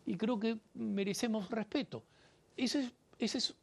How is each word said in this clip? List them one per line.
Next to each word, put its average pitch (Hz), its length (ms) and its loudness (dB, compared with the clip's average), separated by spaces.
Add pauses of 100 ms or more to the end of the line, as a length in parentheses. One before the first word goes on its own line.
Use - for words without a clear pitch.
y 208 100 0
creo 220 240 2
que 226 180 0 (160)
merecemos 208 760 0
respeto". 220 540 -2 (540)
Esa 254 220 2
es, 247 120 0 (260)
esa 233 200 0
es - 260 -2